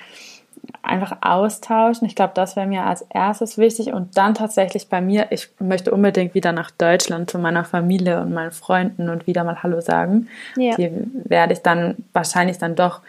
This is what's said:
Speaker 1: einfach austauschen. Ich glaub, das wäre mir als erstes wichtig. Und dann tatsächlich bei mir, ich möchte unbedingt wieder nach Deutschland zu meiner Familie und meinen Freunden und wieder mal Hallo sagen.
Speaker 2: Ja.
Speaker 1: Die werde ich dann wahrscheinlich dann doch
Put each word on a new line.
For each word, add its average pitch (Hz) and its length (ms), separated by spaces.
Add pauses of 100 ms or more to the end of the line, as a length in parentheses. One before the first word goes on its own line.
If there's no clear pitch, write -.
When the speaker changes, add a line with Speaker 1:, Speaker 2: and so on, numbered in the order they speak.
(840)
Speaker 1:
einfach 190 380
austauschen. 220 840
Ich - 80
glaub, 185 200
das 185 220
wäre 196 100
mir 190 180
als 180 180
erstes 214 560
wichtig. 226 340
Und 180 240
dann 202 180
tatsächlich 214 540
bei 180 120
mir, 196 300
ich - 180 (100)
möchte 185 320
unbedingt 196 440
wieder 175 180
nach 170 180
Deutschland 175 600
zu 180 80
meiner 170 260
Familie 175 560
und 175 120
meinen 165 200
Freunden 180 560
und 170 180
wieder 175 180
mal 170 180
Hallo 170 180
sagen. 170 480 (280)
Speaker 2:
Ja. 247 200
Speaker 1:
Die 175 140 (340)
werde 175 300
ich - 60
dann 175 360 (160)
wahrscheinlich 180 460
dann 170 180
doch 180 320